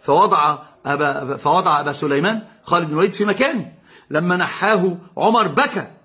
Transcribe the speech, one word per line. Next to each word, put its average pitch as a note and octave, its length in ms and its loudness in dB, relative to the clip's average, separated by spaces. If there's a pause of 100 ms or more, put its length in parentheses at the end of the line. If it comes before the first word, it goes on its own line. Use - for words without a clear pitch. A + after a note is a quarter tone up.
فوضع D3+ 560 2 (280)
أبا، C#3+ 500 -2
فوضع D#3 440 2
أبا C#3+ 120 -4
سليمان D#3 500 -2 (200)
خالد E3+ 240 0
بن D3 60 -6
الوليد F3 200 0
في G3+ 120 -4
مكانه. A#3+ 480 -2 (380)
لما F3 260 0
نحاه F3+ 600 0 (200)
عمر A3 320 2
بكى A#3+ 380 -2 (180)